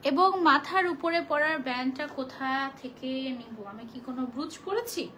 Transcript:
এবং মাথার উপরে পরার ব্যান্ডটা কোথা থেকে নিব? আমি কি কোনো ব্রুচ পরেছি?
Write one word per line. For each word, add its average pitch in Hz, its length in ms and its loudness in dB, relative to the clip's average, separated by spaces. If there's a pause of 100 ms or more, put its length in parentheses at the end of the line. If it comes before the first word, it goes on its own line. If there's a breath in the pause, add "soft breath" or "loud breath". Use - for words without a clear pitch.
এবং 370 380 6
মাথার 330 460 6
উপরে 339 340 0
পরার 311 380 0
ব্যান্ডটা 262 480 -2
কোথা 269 640 -4 (100)
থেকে 254 260 -10
নিব? 240 600 -6
আমি 214 160 -14 (100)
কি 262 60 -10
কোনো 254 220 -6
ব্রুচ 254 360 -6
পরেছি? 403 600 -2